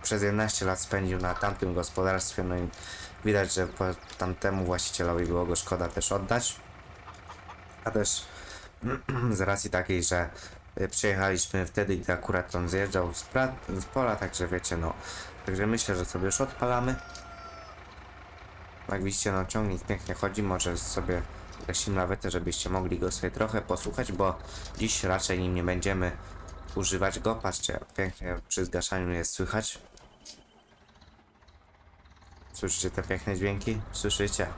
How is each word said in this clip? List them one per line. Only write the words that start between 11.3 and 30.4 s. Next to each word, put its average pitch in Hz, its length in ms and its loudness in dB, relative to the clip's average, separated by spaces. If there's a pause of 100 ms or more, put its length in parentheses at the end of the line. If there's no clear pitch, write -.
wtedy, 98 300 0
gdy 87 160 0
akurat 90 420 0
on 90 140 0
zjeżdżał 92 460 2
z - 100 -4 (100)
pra-, 131 460 0
z - 40 -4
pola, 120 320 0
także 90 320 -2
wiecie, 87 280 0
no. 82 180 0 (520)
Także 95 200 2
myślę, 110 300 2
że 90 80 0
sobie 92 220 0
już 98 140 2
odpalamy. 123 540 2 (1900)
Jak 95 160 0
widzicie, 98 280 2
no, 92 120 4
ciągnik 101 400 0
pięknie 92 300 -2
chodzi, 101 280 0
może 90 360 2
sobie - 440 0 (400)
zgasimy - 340 0
lawetę, 92 340 2
żebyście 87 400 0
mogli 92 280 2
go 92 140 2
sobie - 180 0
trochę 107 320 0
posłuchać, 104 500 -2
bo 92 260 2 (400)
dziś - 260 2
raczej 92 340 4
nim 90 160 2
nie 90 80 2
będziemy 90 500 2 (640)
używać 95 460 2
go. 113 140 2
Patrzcie, - 460 0 (160)
pięknie 92 420 -2 (100)
przy 95 160 0
zgaszaniu 90 460 0
jest 87 220 0
słychać. 107 460 0 (2750)